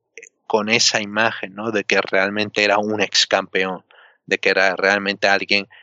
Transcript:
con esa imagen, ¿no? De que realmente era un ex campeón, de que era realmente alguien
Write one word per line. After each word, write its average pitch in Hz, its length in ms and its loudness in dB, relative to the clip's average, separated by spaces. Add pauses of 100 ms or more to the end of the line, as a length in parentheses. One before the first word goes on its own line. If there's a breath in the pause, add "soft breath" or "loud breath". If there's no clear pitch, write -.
(480)
con 107 220 0
esa 113 320 2
imagen, 104 540 -4
¿no? 110 160 -6
De 101 120 -2
que 98 180 0
realmente 104 640 -2
era 101 140 2
un 107 240 -2
ex - 260 0
campeón, 95 560 -2 (420 soft breath)
de 95 120 0
que - 120 0
era 95 260 2
realmente 98 520 0
alguien 98 400 0 (160 loud breath)